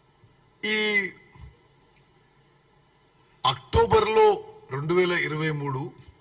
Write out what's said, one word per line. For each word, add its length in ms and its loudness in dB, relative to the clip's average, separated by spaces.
ఈ 420 -2
అక్టోబర్లో 1000 2
రెండు 240 -4
వేల 180 2
ఇరవై 380 -4
మూడు, 420 -6